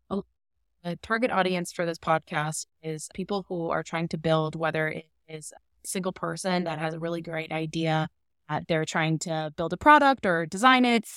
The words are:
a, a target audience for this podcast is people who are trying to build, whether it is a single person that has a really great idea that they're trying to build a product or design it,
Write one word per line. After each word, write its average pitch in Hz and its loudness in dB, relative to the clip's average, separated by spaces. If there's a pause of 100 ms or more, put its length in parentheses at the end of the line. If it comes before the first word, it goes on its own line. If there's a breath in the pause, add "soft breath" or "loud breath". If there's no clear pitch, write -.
(120)
a, 196 -2 (640)
a 175 -6
target 226 -2
audience 185 0
for 180 -4
this 165 -4
podcast 156 -2 (160)
is 156 -8
people 196 -4
who 170 -4
are 160 -2
trying 170 -4
to 175 -4
build, 160 2
whether 156 0
it 160 -8 (180)
is 156 -14
a - -20
single 190 -4
person 180 -2
that 160 -4
has 160 -4
a 165 -8
really 170 -4
great 160 -6
idea 160 0 (380)
that 151 -4
they're 160 0
trying 160 0
to 156 -4
build 165 -4
a 185 -2
product 277 6
or 170 2
design 247 4
it, 233 2